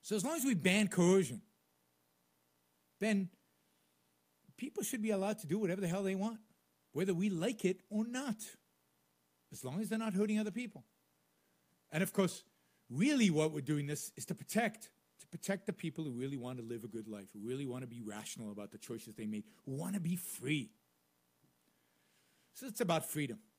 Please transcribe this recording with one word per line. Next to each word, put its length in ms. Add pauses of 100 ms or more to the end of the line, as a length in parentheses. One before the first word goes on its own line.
So 120
as 80
long 120
as 100
we 80
ban 340
coercion, 540 (1600)
then 300 (1300)
people 260
should 180
be 80
allowed 300
to 80
do 100
whatever 240
the 60
hell 160
they 120
want, 240 (540)
whether 220
we 140
like 360
it 240
or 160
not, 320 (1120)
as 140
long 160
as 80
they're 80
not 160
hurting 240
other 140
people. 320 (1080)
And 120
of 100
course, 300 (460)
really 420
what 200
we're 100
doing 260
this 280
is 120
to 80
protect, 560 (280)
to 80
protect 380
the 80
people 300
who 80
really 260
want 220
to 40
live 200
a 40
good 200
life, 260
who 60
really 260
want 160
to 60
be 140
rational 500
about 200
the 60
choices 380
they 100
make, 200 (200)
who 60
want 240
to 40
be 160
free. 540 (1800)
So 140
it's 140
about 280
freedom 300 (200)